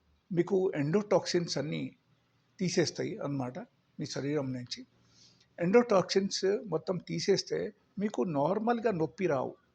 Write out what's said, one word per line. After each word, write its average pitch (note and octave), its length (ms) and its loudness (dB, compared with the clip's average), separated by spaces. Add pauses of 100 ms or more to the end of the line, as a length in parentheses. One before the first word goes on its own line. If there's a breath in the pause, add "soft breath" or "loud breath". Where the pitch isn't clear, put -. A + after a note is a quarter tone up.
(320)
మీకు F#3 440 2
ఎండోటాక్సిన్స్ E3+ 840 2
అన్నీ D3 380 -4 (640)
తీసేస్తాయి E3 600 0
అన్నమాట C#3 400 -4
మీ - 480 -14
శరీరం C#3 460 -4
నుంచి. B2+ 340 -10 (720 soft breath)
ఎండోటాక్సిన్స్ G3 840 4 (220)
మొత్తం E3+ 300 -2
తీసేస్తే E3 760 -2 (260)
మీకు G#3+ 240 -2
నార్మల్గా G#3+ 680 0
నొప్పి F3 360 -2
రావు. C3 300 0 (180)